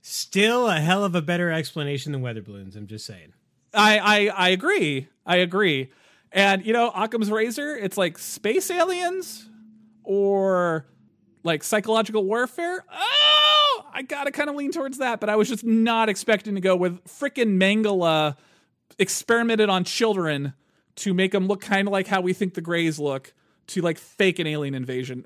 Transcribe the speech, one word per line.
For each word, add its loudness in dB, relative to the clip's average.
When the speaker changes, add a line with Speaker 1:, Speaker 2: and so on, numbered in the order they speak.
Speaker 1:
Still 0
a 2
hell 2
of -2
a 0
better -2
explanation -4
than -4
weather -8
balloons, -16
I'm -14
just -14
saying. -20
Speaker 2:
I, 4
I, 2
I 0
agree. -2
I 0
agree. 0
And, 2
you 0
know, 2
Occam's -2
razor, -4
it's -6
like -2
space -4
aliens -4
or, 0
like, -2
psychological 0
warfare. -4
Oh, 4
I -8
gotta -4
kinda -4
lean -4
towards -6
that, -2
but -2
I 2
was 4
just -6
not 4
expecting 0
to -2
go 4
with 0
frickin' -2
Mengele 2
experimented 2
on 2
children -2
to -2
make 2
'em 2
look -2
kinda 0
like -2
how 2
we -2
think -4
the -8
Greys -2
look, -6
to, -4
like, -2
fake -2
an -4
alien -4
invasion. -6